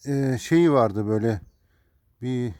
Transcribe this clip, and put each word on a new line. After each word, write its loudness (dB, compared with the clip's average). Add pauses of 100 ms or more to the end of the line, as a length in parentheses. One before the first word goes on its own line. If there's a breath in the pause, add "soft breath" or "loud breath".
e, -2
şeyi 2
vardı, 2
böyle 0 (800)
bir -6